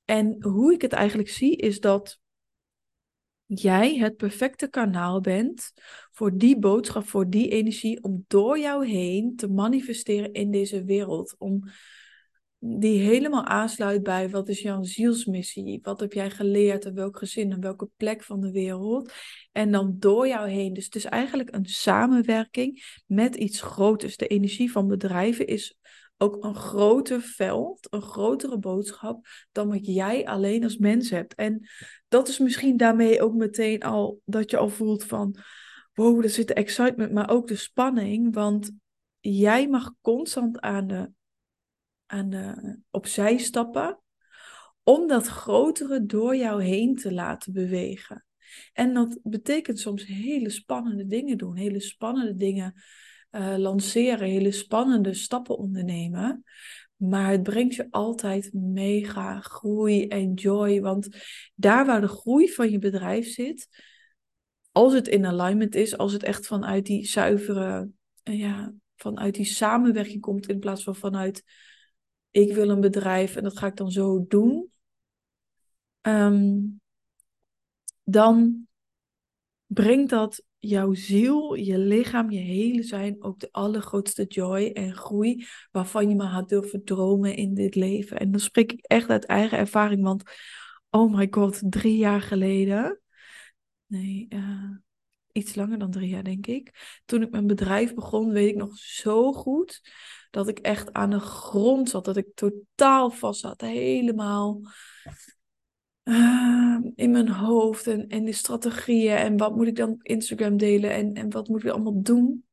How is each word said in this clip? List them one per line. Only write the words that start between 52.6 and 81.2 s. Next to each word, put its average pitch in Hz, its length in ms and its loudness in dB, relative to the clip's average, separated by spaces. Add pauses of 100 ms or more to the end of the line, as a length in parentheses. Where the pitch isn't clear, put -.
eh, 190 220 -4
lanceren, 196 720 0
hele 196 240 2
spannende 214 640 0
stappen - 440 -6
ondernemen. 180 840 -6 (520)
Maar 196 360 0
het 190 120 2
brengt 240 320 0
je - 140 -6
altijd 208 640 -4
mega 196 840 -4
groei 208 680 0
en 190 260 -2
joy. 202 480 2
Want 196 260 -2 (480)
daar 220 300 6
waar 233 160 4
de 208 60 2
groei 269 420 4
van 233 200 0
je 208 100 0
bedrijf 196 480 -2
zit, 254 400 -8 (1040)
als 262 220 8
het 254 140 2
in 196 180 2
alignment 190 500 0
is, 214 220 2
als 202 160 0
het 202 100 -6
echt - 240 -6
vanuit 196 380 -2
die 202 200 -2
zuivere, 196 840 -2 (340)
eh, 208 160 -6
ja, 202 340 -6 (220)
vanuit 208 400 -6
die 202 100 -4
samenwerking 220 760 0
komt 202 280 -4
in 196 100 -4
plaats 196 240 -6
van 196 120 -8
vanuit, 190 480 -6 (880)
"Ik 202 220 6
wil 208 160 4
een 202 120 4
bedrijf 190 540 2
en - 80 -4
dat 202 140 -6
ga 202 100 -2
ik 196 80 -6
dan 190 160 -6
zo 190 360 0
doen." 254 440 4 (1300)
Ehm, 202 580 4 (1400)
dan 233 640 6 (1000)
brengt 233 440 4
dat 220 340 -2 (240)
jouw 196 260 2
ziel, 233 600 2